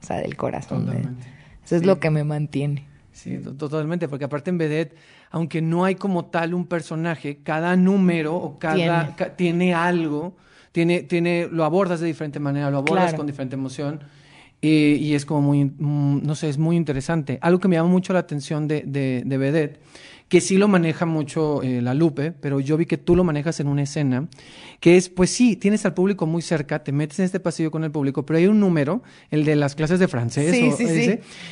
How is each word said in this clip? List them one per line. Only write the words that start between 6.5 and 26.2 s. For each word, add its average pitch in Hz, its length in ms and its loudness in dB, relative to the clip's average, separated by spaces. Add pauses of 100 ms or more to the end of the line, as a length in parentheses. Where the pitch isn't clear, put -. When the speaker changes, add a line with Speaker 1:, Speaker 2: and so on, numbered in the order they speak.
Speaker 2:
un 180 140 -4
personaje, 160 760 -6
cada 165 340 -2
número 180 600 2
o - 220 -8
cada 160 160 -2 (320)
Speaker 1:
Tiene. - 100 -10
Speaker 2:
ca-, - 200 -6
tiene 175 380 2
algo, 165 600 -2 (360)
tiene, 170 320 2
tiene, 175 460 0
lo 165 140 0
abordas 175 360 0
de 170 60 -2
diferente 151 320 -6
manera, 143 320 -2
lo 139 60 0
abordas 180 280 2
Speaker 1:
Claro. 165 120 0
Speaker 2:
con 147 100 -4
diferente 139 300 -6
emoción, 143 440 -6 (640)
eh, 151 380 4
y 147 140 0
es 143 120 -2
como 147 160 0
muy, 143 220 4
mm, 143 580 0
no 147 120 -2
sé, 156 140 -4
es 139 100 -4
muy 165 180 2
interesante. 143 680 -2
Algo 175 180 4
que 196 80 2
me 170 80 4
llama 165 140 2
mucho 185 220 2
la 180 80 2
atención 151 480 -4
de, 151 180 -2
de, 135 380 -2
de 135 140 -2
Vedette, 143 420 0 (480)
que 175 120 6
sí 190 160 0
lo 202 100 6
maneja 170 400 2
mucho, 151 560 -2
eh, 127 200 -2
la 123 120 -2
Lupe, 151 380 0
pero 139 260 -4
yo 139 180 0
vi 165 100 0
que 165 100 -2
tú 175 180 2
lo 180 80 4
manejas 156 380 -2
en 143 80 -2
una 143 140 0
escena, 139 460 -2 (520)
que 170 160 8
es, 185 120 4
pues 185 220 2
sí, 240 260 4
tienes 208 300 0
al 160 80 0
público 185 320 0